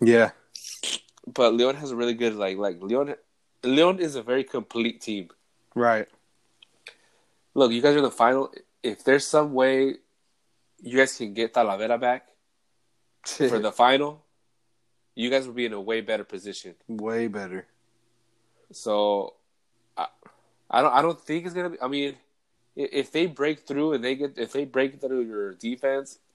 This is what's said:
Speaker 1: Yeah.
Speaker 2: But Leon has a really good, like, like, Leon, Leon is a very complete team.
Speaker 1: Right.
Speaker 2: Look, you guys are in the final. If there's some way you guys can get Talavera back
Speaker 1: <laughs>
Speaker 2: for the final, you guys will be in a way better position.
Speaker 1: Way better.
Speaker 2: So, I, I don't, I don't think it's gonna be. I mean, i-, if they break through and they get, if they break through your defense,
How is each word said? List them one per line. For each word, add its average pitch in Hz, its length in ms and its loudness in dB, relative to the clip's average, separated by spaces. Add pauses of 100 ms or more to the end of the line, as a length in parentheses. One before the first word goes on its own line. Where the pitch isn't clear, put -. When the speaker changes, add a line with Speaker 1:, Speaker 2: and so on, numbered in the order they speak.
Speaker 1:
Yeah. 117 300 6 (960)
Speaker 2:
But 123 260 4
Leon 123 220 4
has 143 160 -10
a 120 40 -6
really 120 200 -2
good, 117 200 0
like, 95 220 -4
like, 95 240 -4
Leon, 131 320 -2 (500)
Leon 165 360 4
is 156 160 -4
a 120 80 -8
very 127 200 -2
complete 117 580 -4
team. 98 280 -8 (460)
Speaker 1:
Right. 117 320 2 (1500)
Speaker 2:
Look, 131 180 4
you 120 120 -2
guys 147 100 6
are 147 60 4
in 143 40 2
the 123 60 2
final. 127 420 2 (300)
If 107 220 -6
there's 139 240 4
some 151 260 2
way 131 420 2 (840)
you 123 160 -4
guys 131 180 4
can 104 200 -8
get 110 180 -2
Talavera 110 480 2
back 127 260 -2 (540)
Speaker 1:
<laughs> - 420 -20
Speaker 2:
for 120 360 0
the 104 120 0
final, 139 520 2 (880)
you 117 160 -4
guys 135 160 0
will 123 80 -14
be 120 140 -4
in 110 60 -6
a 101 80 -8
way 113 200 -4
better 104 220 -4
position. 95 500 -14 (140)
Speaker 1:
Way 113 400 -4
better. 98 400 -10 (1040)
Speaker 2:
So, 104 600 -2 (640)
I, - 120 -6 (640)
I 123 100 4
don't, 139 120 2
I 135 100 6
don't 165 180 -2
think 165 240 -6
it's 175 100 -10
gonna 180 160 -4
be. - 100 -12
I 127 60 -6
mean, 143 240 -4 (640)
i-, 139 140 -4
if 135 200 -4
they 165 140 0
break 151 420 -4
through 147 260 0
and 120 100 -2
they 131 120 -2
get, 139 220 -6
if 117 160 -6
they 143 120 -2
break 135 360 -2
through 131 240 -2
your 104 300 -8
defense, 135 640 -4 (160)